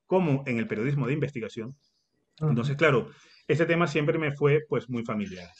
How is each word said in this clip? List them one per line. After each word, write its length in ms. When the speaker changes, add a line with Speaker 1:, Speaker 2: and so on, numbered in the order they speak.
Speaker 1:
como 400
en 120
el 80
periodismo 400
de 80
investigación. 640
Speaker 2:
Ujú. 120
Speaker 1:
Entonces, 260
claro, 320
ese 160
tema 220
siempre 320
me 140
fue, 360
pues, 220
muy 120
familiar. 460